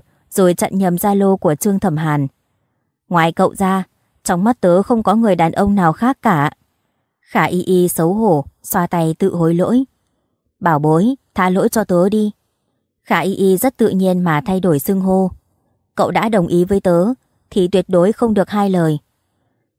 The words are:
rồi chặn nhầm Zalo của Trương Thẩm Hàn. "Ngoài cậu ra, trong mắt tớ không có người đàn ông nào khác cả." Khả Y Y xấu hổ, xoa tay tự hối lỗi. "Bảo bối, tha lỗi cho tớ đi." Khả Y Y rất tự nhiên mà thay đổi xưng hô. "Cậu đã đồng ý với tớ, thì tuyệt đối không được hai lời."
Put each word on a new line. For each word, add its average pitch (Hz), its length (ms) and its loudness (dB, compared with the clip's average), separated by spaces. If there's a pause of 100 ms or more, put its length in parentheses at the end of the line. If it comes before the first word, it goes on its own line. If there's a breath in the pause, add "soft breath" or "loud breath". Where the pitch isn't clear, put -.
(300)
rồi 180 240 2
chặn 190 240 -4
nhầm 185 180 0
Zalo 196 420 2
của 156 180 0
Trương 196 240 -2
Thẩm 175 180 -2
Hàn. 147 300 -2 (840)
"Ngoài 165 220 2
cậu 185 240 -2
ra, 190 280 -2 (400)
trong 180 200 -2
mắt 240 180 -2
tớ 180 220 4
không 226 200 -2
có 196 120 0
người 220 200 2
đàn 170 160 0
ông 202 240 0
nào 175 180 2
khác 247 280 -2
cả." 160 300 0 (720)
Khả - 220 -2
Y 175 200 -2
Y 180 240 2
xấu 170 260 -2
hổ, 202 320 0 (180)
xoa 175 240 -2
tay 165 320 -2
tự 196 160 -2
hối 170 200 0
lỗi. 214 280 0 (760)
"Bảo 160 200 0
bối, 160 360 2 (200)
tha 185 140 0
lỗi 185 200 0
cho 214 140 -2
tớ 180 260 0
đi." 214 220 -2 (720)
Khả 185 160 -2
Y 180 160 -2
Y 190 220 2
rất 262 200 -4
tự 226 120 2
nhiên 185 300 0
mà 165 220 0
thay 190 180 -4
đổi 175 200 0
xưng 190 220 -2
hô. 190 300 0 (640)
"Cậu 151 160 0
đã 185 180 -2
đồng 196 180 0
ý 175 180 2
với 196 160 0
tớ, 175 240 2 (440)
thì 180 180 0
tuyệt 185 200 0
đối 185 260 2
không 226 200 -2
được 196 160 0
hai 202 200 -2
lời." 165 300 0 (800)